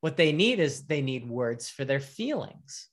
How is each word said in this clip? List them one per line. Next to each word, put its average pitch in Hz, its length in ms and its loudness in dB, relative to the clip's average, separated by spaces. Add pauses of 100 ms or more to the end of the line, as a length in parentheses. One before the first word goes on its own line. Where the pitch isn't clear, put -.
What 151 160 -4
they 160 140 8
need 208 280 4
is 143 260 0
they 151 160 0
need 127 280 -4
words 120 400 -4
for 139 160 -6
their 135 140 2
feelings. - 920 -8